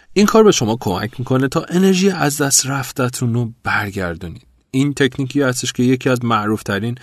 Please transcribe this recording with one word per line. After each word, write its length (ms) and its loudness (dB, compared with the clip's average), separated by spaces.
این 100 6
کار 180 4
به 80 8
شما 280 0
کمک 400 -4
می‌کنه 280 0
تا 200 -4
انرژی 420 4
از 320 -2
دست 240 0
رفتتون 680 -4
رو 180 -2
برگردونید. 840 -6
این 240 0
تکنیکی 480 0
هستش 300 -2
که 100 -2
یکی 260 2
از 160 0
معروفترین 800 -2